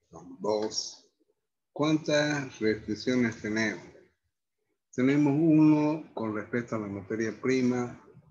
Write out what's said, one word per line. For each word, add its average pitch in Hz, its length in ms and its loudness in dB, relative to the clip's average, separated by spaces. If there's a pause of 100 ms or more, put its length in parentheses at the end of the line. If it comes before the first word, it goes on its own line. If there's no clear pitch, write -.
Son 85 300 -20
dos. 107 680 -4 (680)
¿Cuántas 147 840 0
restricciones 110 840 0
tenemos? 107 420 -2 (1080)
Tenemos 139 440 2
uno 156 760 4
con 110 220 -4
respecto 117 400 -4
a 110 40 -4
la 104 80 -6
materia 107 540 -6
prima, 123 600 0 (300)